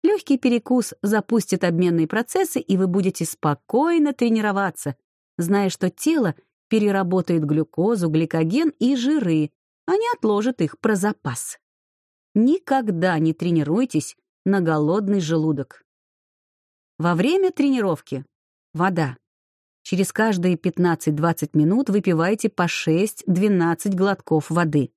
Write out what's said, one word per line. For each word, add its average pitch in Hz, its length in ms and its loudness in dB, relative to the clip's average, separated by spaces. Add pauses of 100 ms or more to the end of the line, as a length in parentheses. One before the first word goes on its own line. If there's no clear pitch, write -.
Легкий 339 360 2
перекус 240 640 0
запустит 208 600 0
обменные 170 420 2
процессы, 254 540 -2
и - 160 -2
вы 185 100 0
будете 180 380 -2
спокойно 285 880 0
тренироваться, 208 840 -2 (400)
зная, 196 320 0
что 180 220 -2
тело 269 440 0 (340)
переработает 185 760 0
глюкозу, 160 640 0
гликоген 165 680 0
и 262 180 2
жиры, 226 540 0 (340)
а 349 120 0
не 453 180 0
отложит 214 480 0
их - 160 -4
про 214 160 0
запас. 180 640 -6 (760)
Никогда 214 840 0
не 160 160 2
тренируйтесь 170 840 -2 (280)
на 196 160 2
голодный 175 600 0
желудок. 156 640 -2 (1120)
Во 170 160 0
время 349 360 2
тренировки — 196 720 -2 (480)
вода. 165 440 -2 (680)
Через 185 300 -2
каждые 185 440 0
пятнадцать-двадцать 165 1000 -2
минут 180 360 2
выпивайте 190 580 0
по 180 200 0
шесть-двенадцать 180 1300 0
глотков 185 560 -2
воды. 151 460 0